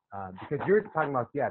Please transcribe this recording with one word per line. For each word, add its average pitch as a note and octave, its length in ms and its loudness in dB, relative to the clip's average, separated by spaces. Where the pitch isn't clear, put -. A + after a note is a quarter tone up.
Um, F#2+ 260 -8
because C#3+ 280 -4
you're G#3 140 6
talking D#3 280 -2
about, B2+ 240 0
yeah, B2+ 160 0